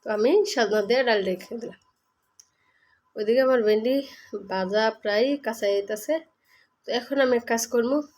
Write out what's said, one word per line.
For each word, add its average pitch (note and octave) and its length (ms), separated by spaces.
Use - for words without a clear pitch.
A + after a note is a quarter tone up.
তো - 140
আমি A3 160
সাজনা G#3+ 360
দিয়ে B3 180
ডাল A3 120
রেখে F#3 320
দিলাম। - 180
ওইদিকে A3 320
আমার B3+ 200
ভেন্ডি A3 280
ভাজা F#3+ 320
প্রায় G#3+ 260
কাঁচা G#3+ 280
যাইতাছে। G#3 400
তো - 40
এখন C4+ 260
আমি B3 140
এক A#3+ 120
কাজ A#3 120
করবো B3 240